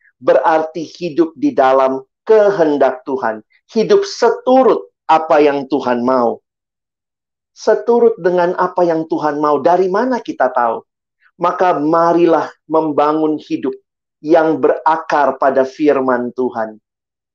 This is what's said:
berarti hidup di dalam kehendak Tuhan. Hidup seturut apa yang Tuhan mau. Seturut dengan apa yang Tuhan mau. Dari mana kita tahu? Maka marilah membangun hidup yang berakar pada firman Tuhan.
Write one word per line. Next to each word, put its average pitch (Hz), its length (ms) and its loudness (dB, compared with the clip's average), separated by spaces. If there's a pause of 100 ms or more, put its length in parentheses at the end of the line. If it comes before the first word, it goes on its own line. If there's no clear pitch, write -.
(220)
berarti 160 640 0
hidup 160 480 -4
di 139 160 -2
dalam 135 560 0 (160)
kehendak 160 800 2
Tuhan. 120 400 -6 (240)
Hidup 202 400 0
seturut 247 880 0 (160)
apa 160 320 2
yang 139 240 0
Tuhan 123 400 -2
mau. 123 320 0 (1120)
Seturut 233 720 2
dengan 175 400 0
apa 180 240 0
yang 160 240 -2
Tuhan 151 320 -2
mau. 147 160 2
Dari 180 320 2
mana 240 320 -2
kita 131 320 -4
tahu? 113 320 -4 (560)
Maka 175 400 0
marilah 165 640 2 (240)
membangun 156 720 0
hidup 135 320 -6 (480)
yang 156 400 0
berakar 147 720 0
pada 135 320 0
firman 131 720 -2
Tuhan. 113 400 -6 (560)